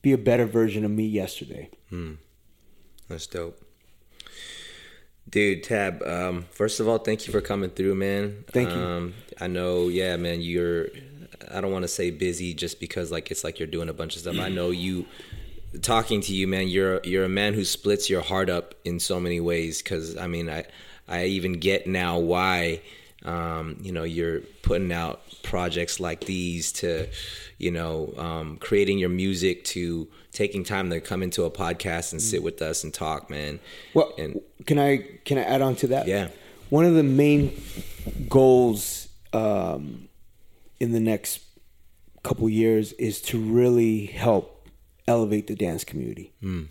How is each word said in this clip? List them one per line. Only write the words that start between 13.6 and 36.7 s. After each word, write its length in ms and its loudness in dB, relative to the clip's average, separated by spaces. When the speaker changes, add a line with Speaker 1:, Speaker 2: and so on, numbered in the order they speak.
Speaker 2:
doing 220 -4
a 40 -6
bunch 220 -8
of 60 -12
stuff. 160 -6
I 120 -4
know 200 0
you, 380 -2
talking 400 2
to 120 -4
you, 140 2
man, 200 2
you're, 360 2
you're 220 2
a 40 0
man 260 2
who 100 0
splits 440 0
your 120 2
heart 280 0
up 260 -2
in 140 -4
so 200 0
many 200 0
ways, 420 0
'cause, 340 -6
I 120 -8
mean, 220 -4
I, 160 -6
I 180 -2
even 280 0
get 340 0
now 320 0
why 640 2
um, 560 -4
you 100 -8
know, 120 -4
you're 360 -2
putting 320 2
out 280 -4
projects 560 -2
like 260 -4
these 480 -4
to, 340 -2
you 140 -2
know, 460 -4
um, 400 -8
creating 420 2
your 100 2
music 560 0
to 420 -4
taking 320 -2
time 280 -2
to 80 -2
come 240 -4
into 200 -2
a 80 0
podcast 600 -4
and 100 -6
sit 200 -2
Speaker 1:
Mm. 20 -8
Speaker 2:
with 180 -4
us 220 -4
and 100 -8
talk, 360 -6
man. 300 -6
Speaker 1:
Well, 240 4
Speaker 2:
And 220 -6
Speaker 1:
can 120 4
I, 200 6
can 140 2
I 40 0
add 180 2
on 160 2
to 100 0
that? 200 0
Speaker 2:
Yeah. 200 0
Speaker 1:
One 160 6